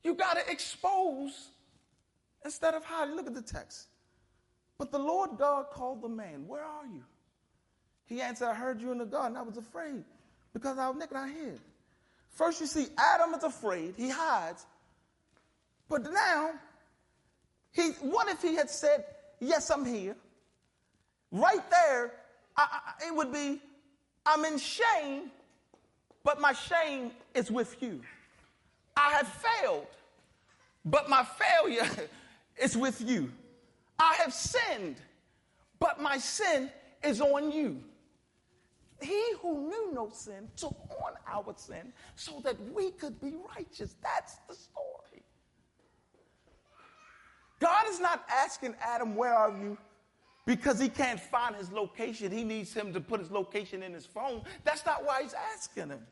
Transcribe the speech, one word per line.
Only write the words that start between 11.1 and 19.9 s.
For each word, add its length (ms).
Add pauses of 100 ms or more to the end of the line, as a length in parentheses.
I 120
hid.'" 320 (680)
First 320
you 60
see 200 (100)
Adam 360
is 100
afraid. 520
He 140
hides. 560 (1200)
But 140
now, 560 (1120)
he, 200 (100)
what 260
if 140
he 140
had 140
said, 360 (340)
"Yes, 320
I'm 120
here"? 320 (1160)